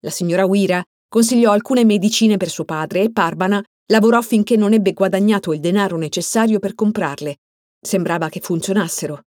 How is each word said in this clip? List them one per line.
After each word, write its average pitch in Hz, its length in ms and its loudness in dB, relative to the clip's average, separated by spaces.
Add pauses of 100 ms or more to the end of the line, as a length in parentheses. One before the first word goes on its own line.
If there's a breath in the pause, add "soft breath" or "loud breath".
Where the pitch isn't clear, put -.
La - 100 -10
signora 180 360 -2
Uira 185 360 0 (240)
consigliò 233 460 4
alcune 233 320 2
medicine 208 540 2
per 185 100 -2
suo 165 160 -8
padre 156 380 -4
e 226 100 0
Parvana 185 500 0 (260)
lavorò 220 340 4
finché 233 340 0
non 208 160 2
ebbe 202 220 2
guadagnato 196 580 0
il 151 80 -4
denaro 175 380 -2
necessario 208 600 -2
per 196 160 -6
comprarle. 156 640 -4 (420)
Sembrava 170 520 -2
che 185 100 -10
funzionassero. 170 800 -6 (140)